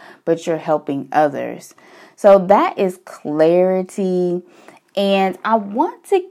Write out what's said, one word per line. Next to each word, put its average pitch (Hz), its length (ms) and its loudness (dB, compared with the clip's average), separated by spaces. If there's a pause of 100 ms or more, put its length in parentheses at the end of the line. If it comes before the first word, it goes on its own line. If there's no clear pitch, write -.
(240)
but 165 220 -2
you're 170 100 -2
helping 151 560 -4
others. 143 600 -4 (420)
So 196 300 6
that 202 320 2
is 185 260 -4
clarity. 180 1400 0 (540)
And 196 480 0
I 220 120 0
want 226 480 -4
to 370 260 0